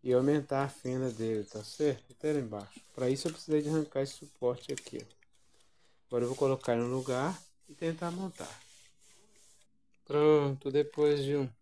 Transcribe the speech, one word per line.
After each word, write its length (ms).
e 80
aumentar 540
a 20
fenda 420
dele, 360
tá 180
certo? 480
Até 220
lá 60
embaixo. 380
Pra 160
isso 200
eu 20
precisei 300
de 80
arrancar 320
esse 140
suporte 580
aqui, 280
ó. 40
Agora 180
eu 20
vou 100
colocar 380
no 180
lugar 480
e 40
tentar 380
montar. 500
Pronto, 680
depois 520
de 140
um 120